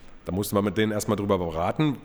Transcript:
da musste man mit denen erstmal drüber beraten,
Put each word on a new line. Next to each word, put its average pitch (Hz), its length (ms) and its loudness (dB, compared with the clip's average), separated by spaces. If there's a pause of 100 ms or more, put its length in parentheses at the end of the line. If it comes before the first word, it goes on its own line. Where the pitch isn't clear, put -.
(260)
da 85 60 -6
musste 101 220 -2
man 101 100 4
mit 101 120 -2
denen 107 160 2
erstmal 104 240 0
drüber 101 220 2
beraten, 90 680 0